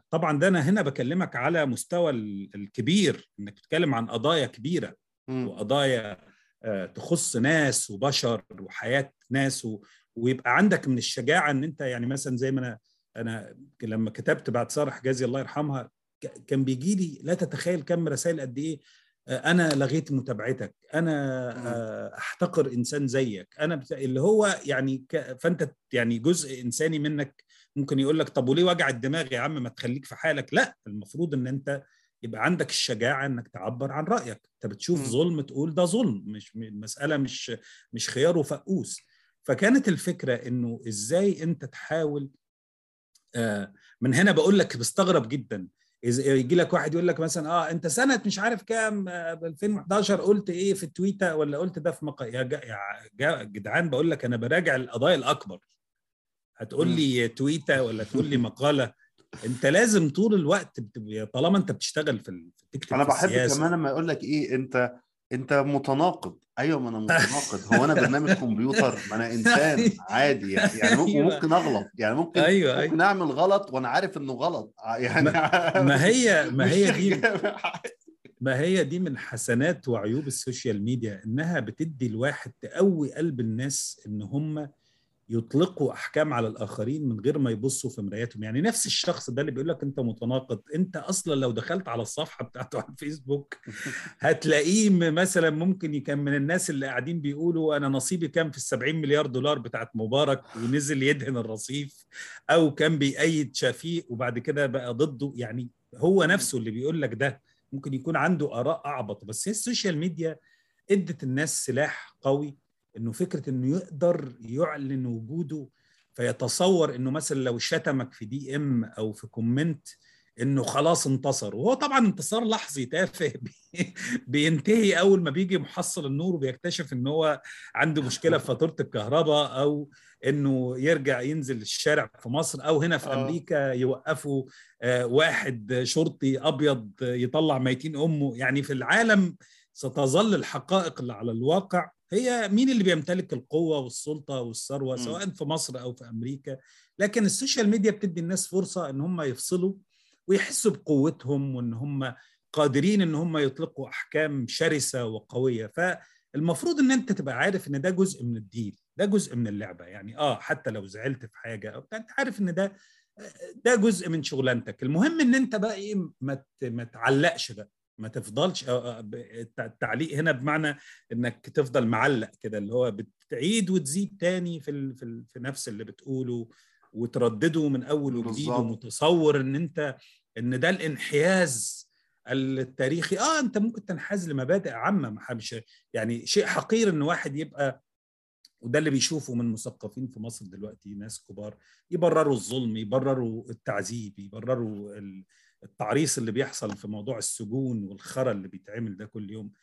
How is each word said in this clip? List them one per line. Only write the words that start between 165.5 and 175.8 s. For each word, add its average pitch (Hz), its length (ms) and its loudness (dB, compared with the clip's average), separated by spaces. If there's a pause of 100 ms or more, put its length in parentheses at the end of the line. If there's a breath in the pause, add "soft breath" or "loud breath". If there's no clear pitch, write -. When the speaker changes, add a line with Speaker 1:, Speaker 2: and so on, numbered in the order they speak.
Speaker 1:
بقى 214 200 0
إيه، 196 340 -4 (120)
ما 139 120 -4 (260)
ت-، - 60 -8
ما 117 180 -6
تعلقش 135 680 2
ده، 104 180 -14 (280)
ما 110 100 -10
تفضلش، 127 640 -2
آه، 120 280 -4
آه، 117 40 -16
ب-، 110 140 -12
الت-، 117 440 -14
التعليق 120 580 -4
هنا 160 140 2
بمعنى 147 460 -2 (340 loud breath)
إنك 120 380 -4
تفضل 127 380 2
معلق 117 440 2 (100)
كده، 107 160 -6
اللي 101 160 -6
هو 123 180 2
بتعيد 160 800 -4
وتزيد 185 500 -2
تاني 175 400 -2
في 143 120 -10
ال-، 139 240 -6
في 123 100 -18
ال-، 117 220 -12
في - 120 -18
نفس 135 300 -8
اللي 107 140 -10